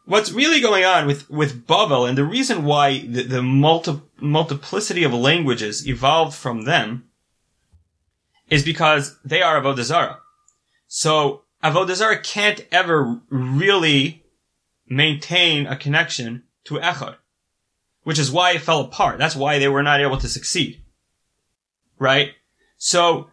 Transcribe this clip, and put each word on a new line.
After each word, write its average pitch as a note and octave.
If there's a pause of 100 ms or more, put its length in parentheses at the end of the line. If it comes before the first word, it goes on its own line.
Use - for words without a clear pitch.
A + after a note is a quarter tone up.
what's G#3
really C#4+
going G3+
on F3
with, C#3+
with C#3+
Bavel, D#3
and C3
the C#3
reason G3+
why C#3+
the, A#2+
the B2+
multi-, D3 (200)
multiplicity D#3
of B2+
languages A#2+
evolved C#3+
from A#2
them, B2+ (1400)
is D3
because D#3
they D#3
are D#3
Avodah B2+
Zarah. D3 (680)
So, D3+ (200)
Avodah F3
Zarah G#3+
can't G#3
ever D#3+
really D3 (640)
maintain D3+
a C3
connection C#3 (220)
to -
Echad, C#3 (880)
which D#3
is C3
why F3+
it E3
fell D#3
apart. C3+
That's D3+
why D3
they C#3
were C#3
not D3
able C3+
to B2+
succeed. - (1160)
Right? C3+ (460)
So, -